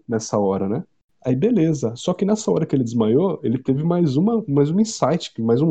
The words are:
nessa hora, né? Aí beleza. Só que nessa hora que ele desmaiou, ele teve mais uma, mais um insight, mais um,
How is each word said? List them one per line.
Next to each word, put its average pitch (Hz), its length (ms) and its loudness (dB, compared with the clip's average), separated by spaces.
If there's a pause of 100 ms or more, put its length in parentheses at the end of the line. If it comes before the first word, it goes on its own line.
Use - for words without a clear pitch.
nessa 113 320 -4
hora, 98 300 0
né? 131 160 -4 (400)
Aí 127 100 0
beleza. 160 640 0
Só - 160 -4
que 180 140 -8
nessa 214 240 0
hora 160 160 0
que 147 100 0
ele 131 80 2
desmaiou, 117 580 0
ele 123 140 -2
teve 135 260 -2
mais 170 360 0
uma, 214 280 0
mais 143 240 2
um 175 80 0
insight, 170 640 -2
mais 117 220 2
um, 165 80 2